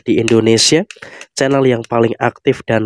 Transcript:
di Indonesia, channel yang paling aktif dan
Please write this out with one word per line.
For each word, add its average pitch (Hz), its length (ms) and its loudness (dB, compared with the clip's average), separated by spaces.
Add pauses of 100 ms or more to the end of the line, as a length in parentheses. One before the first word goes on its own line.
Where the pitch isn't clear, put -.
di - 160 0
Indonesia, 113 640 2 (480)
channel 135 320 0
yang 123 160 0
paling 117 400 0
aktif 123 480 -2
dan 110 180 0